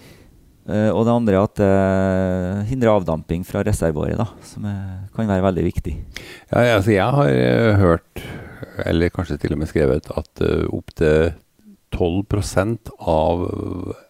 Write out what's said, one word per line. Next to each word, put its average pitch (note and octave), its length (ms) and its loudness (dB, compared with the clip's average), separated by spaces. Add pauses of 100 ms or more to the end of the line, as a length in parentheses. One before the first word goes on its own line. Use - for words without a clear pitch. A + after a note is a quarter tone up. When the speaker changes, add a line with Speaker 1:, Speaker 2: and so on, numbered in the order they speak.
(680)
Speaker 1:
Eh, G#2+ 220 0
og G2 160 2
det A#2 80 4
andre A#2 200 2
er F#2+ 100 4
at - 100 -4
det F#2+ 1120 0
hindrer A2+ 320 2
avdamping E2 460 -4
fra G2+ 160 -4
reservoaret D#2+ 560 -2
da, A2+ 80 -2 (160)
som - 220 -14
er, G2 500 -8
kan A2 140 -4
være F#2 140 2
veldig F2+ 300 0
viktig. - 220 -6 (580)
Speaker 2:
Ja, A#2+ 240 4
altså, G2 160 2
jeg G2+ 220 4
har, C#3+ 140 4
eh, B2 480 4
hørt, E2+ 460 2 (640)
eller F2 260 2
kanskje D2+ 280 -6
til - 140 -2
og D2 60 -2
med D#2 100 -2
skrevet, D2 480 0
at, - 260 -8
eh, D#2+ 240 2
opp - 280 -8
til D#2+ 380 4 (600)
tolv F#2 360 -2
prosent G#2 680 -2
av F2 960 -2 (160)